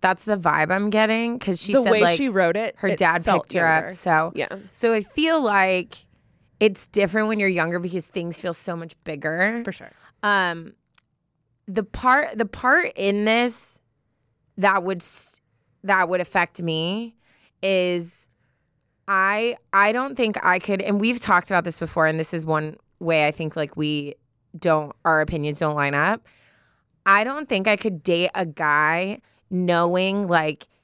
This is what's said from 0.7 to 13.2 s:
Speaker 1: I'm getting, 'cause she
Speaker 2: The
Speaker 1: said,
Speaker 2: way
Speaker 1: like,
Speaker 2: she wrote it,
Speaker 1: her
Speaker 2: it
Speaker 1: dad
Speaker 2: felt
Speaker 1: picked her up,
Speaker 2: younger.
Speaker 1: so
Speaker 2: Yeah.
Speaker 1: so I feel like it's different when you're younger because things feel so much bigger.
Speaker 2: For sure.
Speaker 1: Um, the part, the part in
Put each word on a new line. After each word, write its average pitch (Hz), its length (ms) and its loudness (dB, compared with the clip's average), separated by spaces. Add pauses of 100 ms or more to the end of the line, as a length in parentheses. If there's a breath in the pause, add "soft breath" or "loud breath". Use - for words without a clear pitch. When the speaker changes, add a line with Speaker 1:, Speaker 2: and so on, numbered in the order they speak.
Speaker 1:
I'm 202 200 0
getting, 226 480 0
'cause 175 220 -4
she 202 120 -2
Speaker 2:
The 262 100 4
Speaker 1:
said, 202 80 4
Speaker 2:
way 185 120 4
Speaker 1:
like, 170 140 4
Speaker 2:
she 277 120 0
wrote 185 260 2
it, 220 220 -4
Speaker 1:
her 196 120 -2
Speaker 2:
it 190 80 0
Speaker 1:
dad 170 280 2
Speaker 2:
felt 185 200 2
Speaker 1:
picked - 80 -10
her 170 140 2
up, 160 180 4
Speaker 2:
younger. 180 100 -8
Speaker 1:
so 165 400 2
Speaker 2:
Yeah. 151 120 -4 (240)
Speaker 1:
so 226 220 0
I 220 80 0
feel 311 400 0
like 190 640 0 (540)
it's 208 280 2
different 202 420 0
when 214 100 -2
you're 196 100 2
younger 170 300 0
because 175 260 -6
things 170 340 -8
feel 175 140 -6
so 170 220 -8
much 165 280 -12
bigger. 165 600 -2
Speaker 2:
For 196 60 -6
sure. - 180 -16 (340 soft breath)
Speaker 1:
Um, 180 500 0 (960)
the 196 160 -4
part, 254 540 0
the 220 80 0
part 277 500 0
in 202 300 0